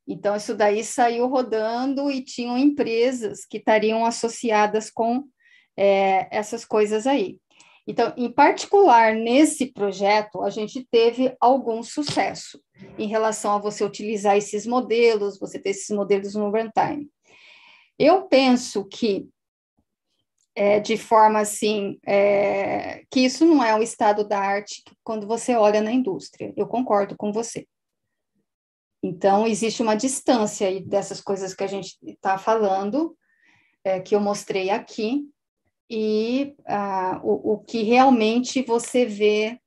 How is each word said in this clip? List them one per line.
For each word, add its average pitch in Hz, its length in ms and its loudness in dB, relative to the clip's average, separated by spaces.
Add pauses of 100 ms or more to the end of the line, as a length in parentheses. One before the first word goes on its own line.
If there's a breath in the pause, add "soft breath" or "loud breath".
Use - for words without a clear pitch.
Então, 196 280 -4
isso 208 180 -6
daí 208 300 2
saiu 240 420 0
rodando 254 840 -2
e 262 120 -6
tinham 240 320 -6
empresas 247 880 0
que - 120 -12
estariam 220 480 2
associadas 214 840 -2
com, 240 360 -2 (480 soft breath)
é, 190 540 2
essas 214 340 -6
coisas 214 440 0
aí. 262 320 -2 (460 soft breath)
Então, 226 300 -2
em 240 160 -4
particular, 269 840 6
nesse 247 520 2
projeto, 202 760 -2
a 202 80 -2
gente 220 400 -8
teve 240 480 2
algum 233 460 2
sucesso - 800 -6 (340 loud breath)
em 214 100 -6
relação 220 480 -2
a - 20 0
você 202 260 -6
utilizar 202 540 0
esses 208 280 -4
modelos, 226 720 0
você - 220 -12
ter 196 120 -4
esses 196 220 -8
modelos 202 400 -2
no 208 160 -4
runtime. 220 600 -4 (920 soft breath)
Eu 370 240 4
penso 247 640 2
que, 196 420 -4 (1300)
é, 208 240 4
de 214 160 -2
forma 214 440 4
assim, 208 640 -4
é, 202 1080 0
que 269 80 0
isso 254 260 2
não 320 160 6
é 220 140 2
um 214 60 2
estado 214 440 0
da 208 140 -2
arte 202 460 -6
que, - 180 -20
quando 214 240 -8
você 240 280 -2
olha 214 260 4
na 220 100 -2
indústria. 233 640 -4
Eu 208 120 -4
concordo 208 500 -2
com 208 160 -6
você. 233 340 -8 (1400)
Então, 196 420 2
existe 220 360 -2
uma 220 140 0
distância 226 720 0
aí 190 120 -4
dessas 196 400 -4
coisas 190 340 -6
que 196 120 -6
a - 20 -4
gente 196 300 -10 (240)
tá 190 160 -2
falando, 208 760 -2 (720)
é, 190 160 -2
que 185 160 -2
eu 208 60 4
mostrei 202 480 -4
aqui, 233 580 -4 (680)
e, 226 600 -2 (100)
ah, 190 580 -4
o, 214 300 0
o 208 60 -6
que 226 240 -6
realmente 247 800 4
você 233 420 0
vê, 214 600 0